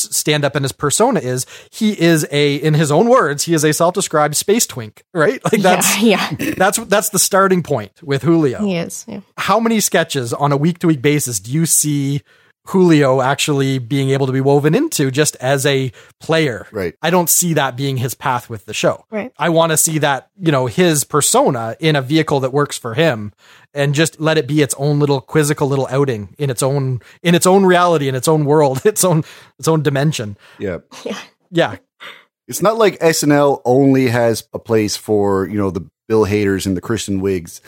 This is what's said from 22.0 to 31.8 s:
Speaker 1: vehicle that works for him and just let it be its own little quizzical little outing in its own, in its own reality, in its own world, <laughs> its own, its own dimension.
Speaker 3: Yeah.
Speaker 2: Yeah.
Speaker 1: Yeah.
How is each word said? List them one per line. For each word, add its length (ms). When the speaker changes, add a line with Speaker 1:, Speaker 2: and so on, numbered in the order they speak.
Speaker 1:
vehicle 400
that 100
works 260
for 160
him 380
and 220
just 240
let 180
it 100
be 140
its 160
own 220
little 220
quizzical 460
little 220
outing 480
in 120
its 140
own, 360
in 120
its 120
own 180
reality, 440
in 60
its 120
own 160
world, 380
<laughs> 40
its 200
own, 180
its 100
own 120
dimension. 540
Speaker 3:
Yeah. 200
Speaker 2:
Yeah. 140
Speaker 1:
Yeah. 240